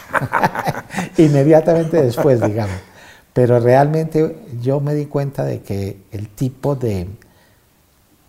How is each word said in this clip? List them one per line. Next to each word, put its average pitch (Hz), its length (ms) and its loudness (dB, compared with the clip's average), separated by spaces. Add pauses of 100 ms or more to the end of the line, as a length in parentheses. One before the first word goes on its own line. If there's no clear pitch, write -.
(120)
<laughs> - 1040 -4
inmediatamente 160 840 4
después, 131 400 2
digamos. 104 340 -2 (580)
Pero 120 260 4
realmente 147 800 2 (240)
yo 135 180 -2
me 147 160 -4
di 147 100 -4
cuenta 143 380 -6
de 123 180 -6
que 98 400 -8 (100)
el 104 180 -12
tipo 135 460 -4
de, 101 320 -4 (1200)